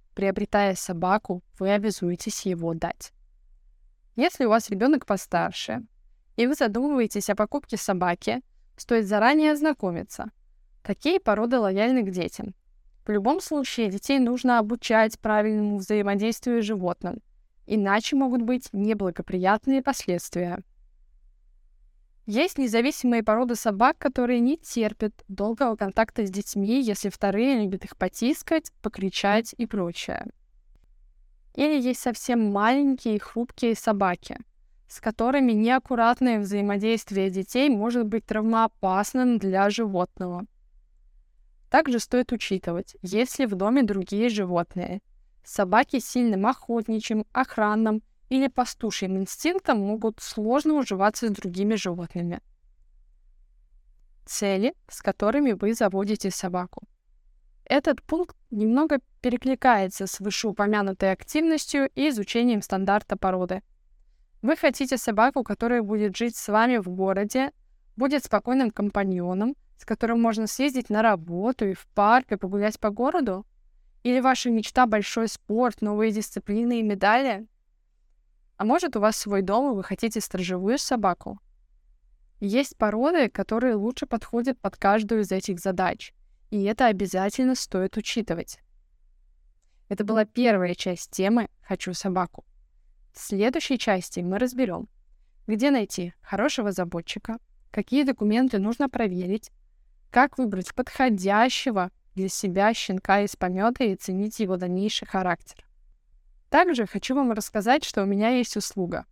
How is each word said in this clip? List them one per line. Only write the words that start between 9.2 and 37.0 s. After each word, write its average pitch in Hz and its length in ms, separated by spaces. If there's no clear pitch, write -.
ознакомиться, 220 800
какие 302 340
породы 233 420
лояльны 214 440
к 190 80
детям. 180 420
В - 60
любом 233 300
случае, 247 480
детей 262 300
нужно 247 400
обучать 220 600
правильному 214 580
взаимодействию 208 840
с 208 40
животным, 180 560
иначе 208 500
могут 254 260
быть 247 320
неблагоприятные 202 1080
последствия. 175 760
Есть 277 320
независимые 233 640
породы 233 320
собак, 226 420
которые 247 420
не 254 160
терпят 214 580
долгого 220 480
контакта 214 500
с 190 40
детьми, 202 500
если 208 300
вторые 220 500
любят 196 260
их - 120
потискать, 285 760
покричать 208 760
и 233 80
прочее. - 600
Или 294 260
есть 247 180
совсем 220 520
маленькие 247 640
и 208 40
хрупкие 233 560
собаки, 196 600
с - 140
которыми 240 520
неаккуратное 240 840
взаимодействие 202 920